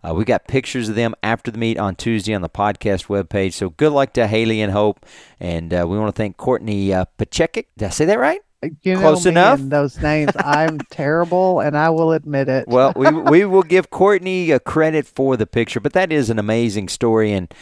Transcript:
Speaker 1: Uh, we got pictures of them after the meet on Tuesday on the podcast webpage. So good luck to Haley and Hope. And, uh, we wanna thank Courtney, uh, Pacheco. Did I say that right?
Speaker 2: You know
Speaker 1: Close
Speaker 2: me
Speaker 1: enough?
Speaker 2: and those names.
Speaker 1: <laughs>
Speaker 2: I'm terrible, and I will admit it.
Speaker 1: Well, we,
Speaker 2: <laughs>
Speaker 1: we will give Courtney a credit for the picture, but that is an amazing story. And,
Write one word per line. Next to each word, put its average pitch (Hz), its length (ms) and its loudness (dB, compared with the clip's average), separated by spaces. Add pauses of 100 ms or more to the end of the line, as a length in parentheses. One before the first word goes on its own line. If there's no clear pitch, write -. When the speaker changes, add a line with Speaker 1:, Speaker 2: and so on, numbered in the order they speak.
Speaker 1:
Uh, 82 100 -6
we 98 100 -2
got 113 220 -2
pictures 127 420 -4
of 110 60 -4
them 113 200 -2 (100)
after 113 260 -4
the 107 80 -12
meet 113 200 -2
on 95 180 -4
Tuesday 110 380 -2
on 95 80 -2
the 90 60 -6
podcast 101 580 -2
webpage. 98 480 -2
So 92 160 -6
good 151 220 2
luck 139 200 0
to 117 160 0
Haley 110 320 0
and 101 120 -2
Hope. 104 320 0 (360)
And, 85 340 -6
uh, 87 140 0
we 98 100 -2
wanna 107 140 -2
thank 104 240 -6
Courtney, 101 580 -2
uh, 92 120 0 (120)
Pacheco. 170 440 -4 (140)
Did 107 100 -6
I 92 40 -6
say - 140 0
that 202 160 2
right? 320 200 0 (400)
Speaker 2:
You 185 140 -2
know 185 60 -2
Speaker 1:
Close 170 260 4
Speaker 2:
me 180 60 4
Speaker 1:
enough? 151 280 6
Speaker 2:
and 135 100 -6
those 143 300 -2
names. 151 340 0
Speaker 1:
<laughs> - 40 -10
Speaker 2:
I'm 151 400 0 (100)
terrible, 170 720 0
and 147 160 -2
I 160 140 2
will 160 220 0
admit 147 360 -2
it. 131 180 -2
Speaker 1:
Well, 127 300 4
we, 139 140 4
Speaker 2:
<laughs> 156 200 0
Speaker 1:
we 175 140 6
will 190 180 4
give 175 280 0
Courtney 185 640 0
a 131 60 4
credit 156 480 0
for 135 300 -2
the 107 100 0
picture, 117 340 -4
but 120 120 -4
that 185 180 0
is 139 200 0
an 110 80 -2
amazing 107 500 -2
story. 110 460 0
And, 90 280 -4